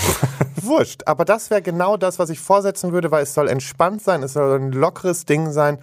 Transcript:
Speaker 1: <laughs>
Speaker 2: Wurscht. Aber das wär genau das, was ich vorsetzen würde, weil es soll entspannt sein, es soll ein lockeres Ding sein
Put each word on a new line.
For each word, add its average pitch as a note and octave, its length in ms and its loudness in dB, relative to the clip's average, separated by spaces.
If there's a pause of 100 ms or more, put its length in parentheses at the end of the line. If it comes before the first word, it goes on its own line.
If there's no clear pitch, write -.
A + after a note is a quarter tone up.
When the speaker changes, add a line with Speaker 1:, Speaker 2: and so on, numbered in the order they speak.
(220)
Speaker 1:
<laughs> - 400 -4
Speaker 2:
Wurscht. C#4 440 0
Aber D#3 200 0
das A3 240 0
wär G#3 100 4
genau F3+ 380 0
das, F3+ 200 -2
was E3 120 0
ich D#3 100 -8
vorsetzen G3 520 0
würde, E3+ 180 0
weil D3+ 120 4
es C#3 120 -4
soll D3 140 2
entspannt E3+ 540 -2
sein, E3+ 200 0
es C3+ 100 -6
soll C#3 260 2
ein C3+ 140 -2
lockeres E3+ 540 -2
Ding D#3 260 0
sein D3 300 0